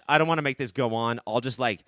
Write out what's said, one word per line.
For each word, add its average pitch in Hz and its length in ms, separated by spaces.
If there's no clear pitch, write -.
I 151 100
don't 160 100
wanna 165 140
make 139 140
this 123 140
go 120 240
on. 117 320
I'll 113 140
just, 127 180
like, 117 280